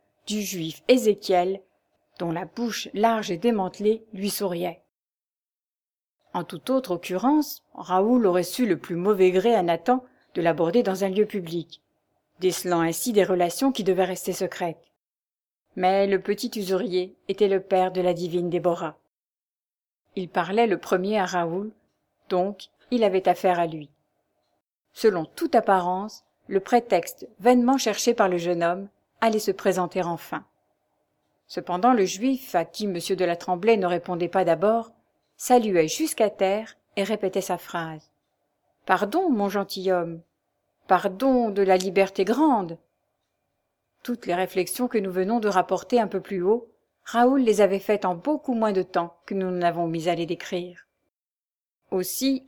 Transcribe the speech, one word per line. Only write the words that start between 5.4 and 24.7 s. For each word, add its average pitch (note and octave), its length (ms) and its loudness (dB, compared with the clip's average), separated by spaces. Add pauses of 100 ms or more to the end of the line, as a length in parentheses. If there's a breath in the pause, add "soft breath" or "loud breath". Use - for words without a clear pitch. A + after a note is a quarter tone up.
En F3 80 -4
toute - 260 -10
autre C4 240 -2
occurrence, A3+ 720 -2 (100)
Raoul G3+ 520 2
aurait F3+ 160 4
su A#3 240 -2
le E3+ 120 0
plus E3+ 180 -8
mauvais F#3 340 4
gré F#3+ 240 2
à F#3+ 80 2
Nathan E3+ 420 0 (300 soft breath)
de F3 80 -2
l'aborder E3+ 400 2
dans F#3+ 220 -2
un F#3+ 60 -2
lieu G#3 160 2
public, E3+ 540 -8 (600)
décelant F3 400 0
ainsi E3 320 -2
des G3+ 120 4
relations F3+ 460 0
qui A#3 140 -4
devaient F#3 200 2
rester F#3 280 -4
secrètes. - 580 -6 (840)
Mais F#3+ 320 2
le G3 140 0
petit G#3 340 -6
usurier F#3 640 -4 (120)
était G3+ 200 2
le F#3+ 120 0
père F#3 320 0
de F#3 80 -2
la F3+ 120 2
divine F3 380 -4
Déborah. E3+ 480 -2 (1160)
Il F3+ 120 -6
parlait G3 380 0
le F#3 120 0
premier G3+ 400 -2
à F#3+ 60 0
Raoul, F3+ 480 -4 (560)
donc F#3+ 400 -4 (220)
il A#3 140 2
avait F#3 220 2
affaire F3+ 320 2
à E3+ 80 0
lui. D#3 240 -12 (1040)